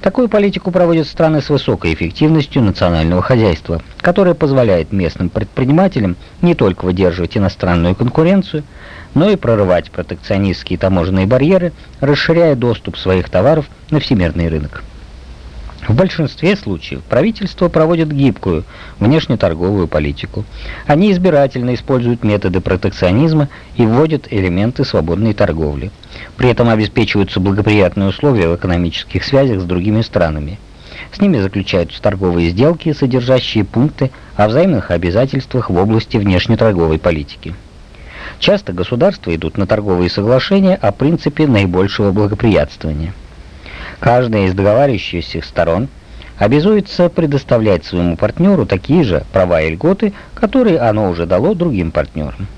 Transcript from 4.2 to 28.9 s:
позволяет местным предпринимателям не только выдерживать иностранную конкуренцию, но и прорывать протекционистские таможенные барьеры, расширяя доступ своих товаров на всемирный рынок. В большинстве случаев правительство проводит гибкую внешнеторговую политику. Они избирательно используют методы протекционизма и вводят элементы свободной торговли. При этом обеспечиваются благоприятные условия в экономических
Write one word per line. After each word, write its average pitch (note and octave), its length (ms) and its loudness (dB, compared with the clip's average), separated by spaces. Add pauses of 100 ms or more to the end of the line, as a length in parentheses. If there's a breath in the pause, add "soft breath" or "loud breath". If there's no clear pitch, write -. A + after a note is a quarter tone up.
позволяет A#2+ 580 0
местным F2+ 360 -2
предпринимателям B2+ 880 0 (240 loud breath)
не F3 140 4
только F#2+ 300 0
выдерживать F2+ 520 0
иностранную F2+ 580 0
конкуренцию, D#3+ 680 0 (500 loud breath)
но D#3+ 160 4
и G3 60 2
прорывать G2+ 540 2
протекционистские F#2 880 -4
таможенные F#2 480 0
барьеры, D#3+ 460 2 (280 loud breath)
расширяя D#3 540 2
доступ A#2 420 -2
своих F#2 320 0
товаров C#3+ 380 2 (240)
на D3+ 100 2
всемирный E2+ 480 0
рынок. D2+ 360 -6 (1040)
В G#2 60 2
большинстве E3 600 0
случаев F2 480 -8
правительство F3+ 680 0
проводит D#3+ 440 2
гибкую A2+ 500 0 (380 loud breath)
внешнеторговую G2 880 0
политику. D2+ 560 -4 (420 loud breath)
Они F3 240 4
избирательно C#3 640 2
используют A#2+ 480 0
методы G2+ 380 0
протекционизма G#2 880 0 (280 loud breath)
и A#2+ 80 4
вводят C#3+ 460 2
элементы G2+ 540 0
свободной F#2+ 500 0
торговли. D#2 560 -2 (460 loud breath)
При B2+ 140 2
этом A#2 180 2
обеспечиваются G#2+ 720 0
благоприятные G2 720 2
условия A2+ 360 2
в E2 80 2
экономических F2 680 -2